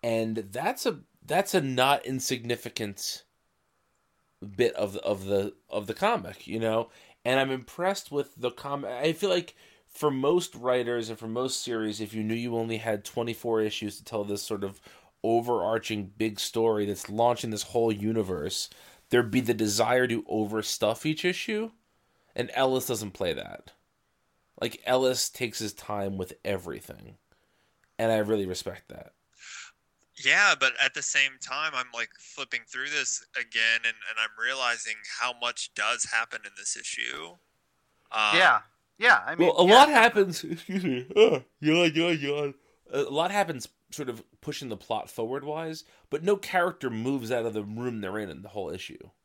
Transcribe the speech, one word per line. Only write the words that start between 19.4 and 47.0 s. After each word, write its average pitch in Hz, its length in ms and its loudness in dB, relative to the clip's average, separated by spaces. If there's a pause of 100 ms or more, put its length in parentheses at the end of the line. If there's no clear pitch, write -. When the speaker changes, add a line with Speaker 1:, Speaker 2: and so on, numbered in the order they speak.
Speaker 1:
the 117 120 0
desire 110 540 2
to 113 160 -2
overstuff 107 800 -2
each 156 200 -2
issue, 214 460 -2 (640)
and 120 180 -4
Ellis 131 320 2
doesn't 104 260 -4
play 87 220 -2
that. 50 380 -10 (920)
Like, - 240 -6
Ellis 127 440 2
takes 117 300 -6
his 107 140 -6
time 98 440 -4
with 92 160 -6 (120)
everything, 71 720 -8 (840)
and 113 120 2
I 110 60 4
really 104 280 2
respect 92 440 -8
that. - 240 -18 (1120)
Speaker 2:
Yeah, 170 340 6
but 131 160 2 (100)
at 135 100 0
the 147 80 -8
same 135 400 2
time, 147 340 -4
I'm, 127 180 -2
like, 117 160 -4 (100)
flipping 127 420 -8 (100)
through 135 180 -6
this 143 360 -4 (100)
again, 117 500 2
and, 113 100 0 (140)
and 110 80 -6
I'm 110 120 0 (120)
realizing 120 540 -2 (240)
how 123 220 -2
much - 340 -6
does 110 300 0
happen 117 400 -4
in 101 120 -16
this - 200 -8
issue. 67 540 -8 (800)
Um, 110 260 2
Speaker 3:
Yeah. 151 220 8 (380)
Yeah, 220 300 6
I 156 80 -4
mean, 170 140 6
Speaker 1:
Well, - 100 2
a 175 80 10
Speaker 3:
yeah, 208 60 10
Speaker 1:
lot 269 160 12
Speaker 3:
definitely. 262 120 8
Speaker 1:
happens. 196 440 4
Excuse 185 400 -6
me. 127 200 -2 (120)
Uh, 208 220 8 (200)
yawn, 160 340 4
yawn, 165 240 2
yawn. 143 360 -2 (400)
A 139 80 0
lot 147 280 0
happens 170 380 -2 (240)
sort 143 160 -8
of 113 160 -8 (160)
pushing 143 300 -10
the 104 80 -6
plot - 320 -6
forward-wise, 151 760 -6 (260)
but 151 140 -4
no 202 140 4
character 175 520 0
moves 117 400 -2